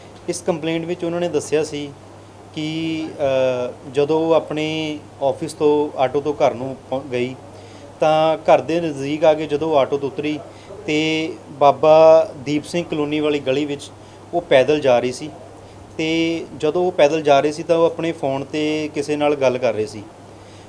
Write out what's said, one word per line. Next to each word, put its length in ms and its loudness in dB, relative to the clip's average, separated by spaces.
ਇਸ 120 -6
ਕੰਪਲੇਂਟ 440 -4
ਵਿੱਚ 200 -6
ਉਹਨਾਂ 160 -2
ਨੇ 80 -2
ਦੱਸਿਆ 340 -2
ਸੀ 280 -8
ਕਿ, 520 -4
ਅ, 40 -12
ਜਦੋਂ 260 2
ਉਹ 140 2
ਆਪਣੇ 680 -2
ਆਫਿਸ 300 -2
ਤੋਂ 440 2
ਆਟੋ 240 0
ਤੋਂ 120 -2
ਘਰ 200 2
ਨੂੰ 220 -8
ਪਹੁੰ-, 220 -6
ਗਈ, 240 -2
ਤਾਂ 380 2
ਘਰ 240 4
ਦੇ 200 -2
ਨਜ਼ਦੀਕ 420 -4
ਆ 100 6
ਕੇ 120 -2
ਜਦੋਂ 260 -2
ਉਹ 60 4
ਆਟੋ 200 2
ਤੋਂ 120 -4
ਉਤਰੀ, 300 -6
ਤੇ 480 -2
ਬਾਬਾ 800 6
ਦੀਪ 180 -2
ਸਿੰਘ 280 -4
ਕਲੋਨੀ 280 -2
ਵਾਲੀ 200 0
ਗਲੀ 260 0
ਵਿੱਚ 260 -8
ਉਹ 80 -2
ਪੈਦਲ 380 4
ਜਾ 200 4
ਰਹੀ 120 -2
ਸੀ। 180 -10
ਤੇ 480 -2
ਜਦੋਂ 280 0
ਉਹ 60 0
ਪੈਦਲ 300 2
ਜਾ 180 6
ਰਹੀ 120 0
ਸੀ, 120 -8
ਤਾਂ 140 2
ਉਹ 80 4
ਆਪਣੇ 260 -2
ਫੋਨ 300 -4
'ਤੇ 520 -4
ਕਿਸੇ 220 -2
ਨਾਲ 200 0
ਗੱਲ 220 0
ਕਰ 160 0
ਰਹੀ 140 -2
ਸੀ। 160 -14